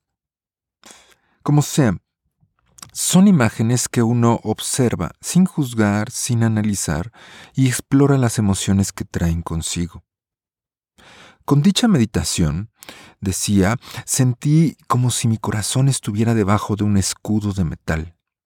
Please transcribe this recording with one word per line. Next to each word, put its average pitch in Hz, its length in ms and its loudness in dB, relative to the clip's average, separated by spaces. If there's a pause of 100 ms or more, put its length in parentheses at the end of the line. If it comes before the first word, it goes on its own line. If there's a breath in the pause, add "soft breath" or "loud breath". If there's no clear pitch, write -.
(1400 soft breath)
Como 147 200 2
sea, 117 360 0 (960)
son 190 340 4
imágenes 123 640 2
que 120 140 0
uno 117 400 2
observa 107 760 -4
sin - 260 2
juzgar, 110 640 -2
sin 117 320 -2
analizar, 107 680 -2 (440 loud breath)
y 131 120 2
explora 139 520 2
las 120 180 0
emociones 98 560 0
que - 100 -12
traen 85 380 -4
consigo. 82 640 -8 (1400 loud breath)
Con 143 200 2
dicha 202 240 2
meditación, 92 800 0 (500 loud breath)
decía, 98 580 0 (280 loud breath)
sentí 147 720 0 (100)
como 123 220 0
si - 180 -2
mi 110 120 0
corazón 117 500 -2
estuviera 113 460 0
debajo 107 400 0
de 104 80 -2
un 104 140 2
escudo 104 540 -2
de 95 120 -2
metal. 80 520 -6 (300)